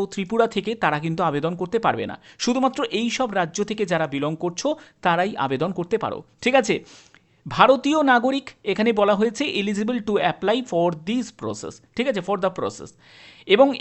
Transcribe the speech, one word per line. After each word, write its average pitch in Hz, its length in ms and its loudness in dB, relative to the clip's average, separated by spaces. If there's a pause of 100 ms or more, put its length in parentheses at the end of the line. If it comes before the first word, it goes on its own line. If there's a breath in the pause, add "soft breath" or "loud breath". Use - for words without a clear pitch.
(140)
ত্রিপুরা 226 420 0
থেকে, 202 160 -4 (120)
তারা 151 220 0
কিন্তু 165 240 -2
আবেদন 147 320 -2
করতে 185 240 -4
পারবে 113 260 0
না। - 40 -12 (280 loud breath)
শুধুমাত্র 254 360 0 (200)
এই 226 180 -2
সব 254 120 -2 (100)
রাজ্য 170 180 -4 (120)
থেকে 214 220 -4
যারা 160 220 0
বিলং 143 200 -2 (100)
করছো, 175 260 -4 (360 loud breath)
তারাই 180 260 2 (140)
আবেদন 135 240 -2 (100)
করতে 175 240 -2
পারো। 113 140 -4 (260)
ঠিক 254 180 2
আছে, 202 140 0 (720 soft breath)
ভারতীয় 262 540 4 (120)
নাগরিক 254 340 2 (260)
এখানে 214 180 2 (120)
বলা 202 180 4
হয়েছে 226 240 0 (180)
eligible 214 460 -2
to 208 60 -2 (180)
apply 208 260 0 (140)
for 170 160 2 (200)
this 240 180 -2 (140)
process। 107 340 -8 (220)
ঠিক 247 160 0
আছে, 196 160 -2
for 202 180 -2
the 185 120 0
process। - 320 -8 (640 loud breath)
এবং 262 140 8 (140)